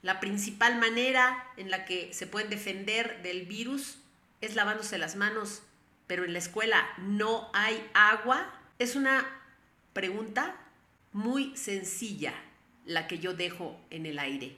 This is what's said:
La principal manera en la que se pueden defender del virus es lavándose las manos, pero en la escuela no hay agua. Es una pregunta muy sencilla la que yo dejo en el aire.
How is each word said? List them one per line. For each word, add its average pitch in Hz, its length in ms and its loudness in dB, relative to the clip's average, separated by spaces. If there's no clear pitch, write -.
La 190 180 0
principal 208 600 2
manera 254 640 4
en 190 140 -10
la 190 160 -2
que 180 300 -4
se 185 100 -6
pueden 208 240 -4
defender 202 720 -2
del 180 240 -6
virus 240 540 -6
es 220 140 -6
lavándose 214 420 0
las 165 180 -4
manos, 208 460 -2
pero 180 180 -2
en 170 80 -4
la 175 60 -2
escuela 214 440 2
no 214 560 0
hay 220 400 0
agua. 226 580 6
Es 247 160 0
una 269 280 4
pregunta 220 600 -2
muy 254 420 0
sencilla 185 800 -4
la 165 200 -2
que 175 140 -6
yo 180 160 -4
dejo 170 440 -6
en 160 160 -8
el 147 100 -6
aire. 139 400 -6